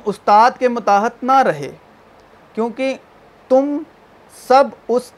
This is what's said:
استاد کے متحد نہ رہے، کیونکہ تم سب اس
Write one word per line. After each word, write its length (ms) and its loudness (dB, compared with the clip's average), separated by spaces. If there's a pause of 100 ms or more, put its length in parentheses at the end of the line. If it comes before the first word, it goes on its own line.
استاد 540 2
کے 100 0
متحد 540 -2
نہ 200 0
رہے، 280 -4 (840)
کیونکہ 420 -6 (540)
تم 260 0 (580)
سب 300 2 (240)
اس 300 -4